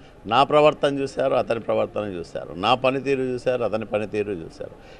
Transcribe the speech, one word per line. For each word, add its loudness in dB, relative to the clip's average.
నా 6
ప్రవర్తన 4
చూశారు, 0
అతని 0
ప్రవర్తన 0
చూశారు, -8
నా 2
పనితీరు -2
చూశారు, -4
అతని -4
పనితీరు -4
చూశారు. -10